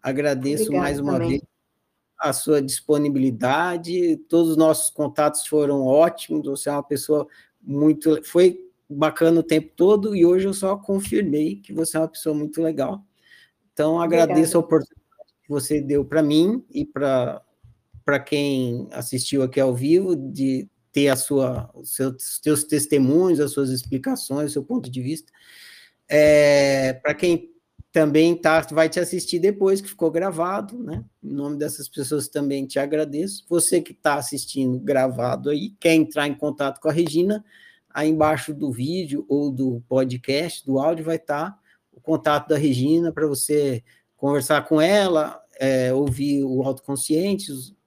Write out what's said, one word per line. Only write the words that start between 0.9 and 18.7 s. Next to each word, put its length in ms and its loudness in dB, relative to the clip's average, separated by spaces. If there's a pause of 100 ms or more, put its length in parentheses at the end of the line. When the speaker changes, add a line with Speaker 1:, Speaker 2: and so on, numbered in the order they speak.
Speaker 1:
uma 140 -2
Speaker 2:
também. 160 0
Speaker 1:
vez 120 -2 (760)
a 120 0
sua 300 2
disponibilidade. 1500 0 (120)
Todos 240 2
os 40 0
nossos 340 4
contatos 560 -2
foram 360 0
ótimos. 640 2
Você 220 -6
é 40 -4
uma 100 -4
pessoa 440 -2 (340)
muito, 640 2
foi 360 4 (280)
bacana 520 2
o 20 -2
tempo 320 -2
todo 400 2
e 120 4
hoje 200 4
eu 80 -2
só 220 -2
confirmei 800 -2
que 160 -20
você 240 -4
é 40 0
uma 80 -2
pessoa 260 -6
muito 280 -4
legal. 400 -4 (720)
Então, 280 0
agradeço 320 2
Speaker 2:
Obrigada. 260 2
Speaker 1:
a 20 4
oportunidade 720 -4 (100)
que 60 -20
você 320 -2
deu 240 0
pra 180 0
mim 480 2
e 140 -6
pra, 580 -2 (640)
pra 160 0
quem 720 -2